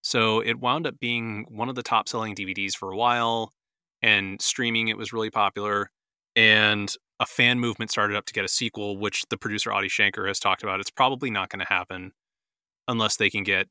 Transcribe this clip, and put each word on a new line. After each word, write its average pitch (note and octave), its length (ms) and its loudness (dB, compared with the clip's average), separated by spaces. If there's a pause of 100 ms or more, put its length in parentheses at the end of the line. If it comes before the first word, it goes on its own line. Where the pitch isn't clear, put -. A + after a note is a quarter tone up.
So A2+ 400 2
it A#2 180 -2
wound C3 260 0
up - 140 -6
being A2+ 480 -4
one A2+ 220 -6
of B2+ 60 -8
the A#2+ 80 -8
top A2 260 0
selling A2 260 -4
D G2 80 -8
V F#2 100 -8
Ds G2 220 -4
for F#2+ 160 -8
a F#2+ 60 -6
while, A#2 560 0 (480)
and G2+ 400 2
streaming A2+ 480 0
it G#2+ 80 -2
was G#2+ 160 -8
really A2 160 -2
popular, G2+ 600 -2 (460)
and G#2+ 580 6 (240)
a B2 80 0
fan B2 360 2
movement A2+ 300 -2
started G#2 260 0
up G#2 80 -4
to - 80 -12
get G2+ 100 -2
a F#2+ 60 -2
sequel, G#2 480 -2
which G2+ 320 -2
the A2 80 -2
producer G#2 340 -4
Adi G2 160 0
Shankar G2+ 400 0
has G2 100 -2
talked - 260 0
about. G2 180 -4
It's - 100 -8
probably C3 400 0
not G2 180 -2
gonna F#2+ 200 -6
happen F#2 420 -4 (760)
unless A2+ 260 2
they G#2 140 2
can G2+ 160 -4
get G2 240 2